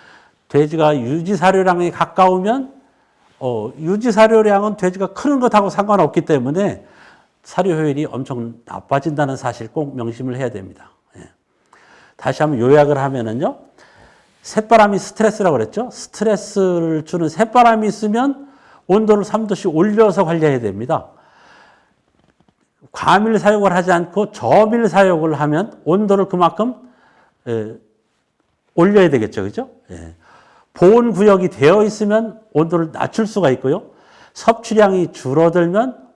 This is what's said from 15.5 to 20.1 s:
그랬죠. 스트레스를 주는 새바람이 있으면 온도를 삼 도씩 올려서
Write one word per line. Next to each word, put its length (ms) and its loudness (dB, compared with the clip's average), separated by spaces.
그랬죠. 360 -6
스트레스를 1120 -2
주는 240 -4
새바람이 580 2
있으면 640 -4
온도를 360 2
삼 220 -4
도씩 280 -4
올려서 500 2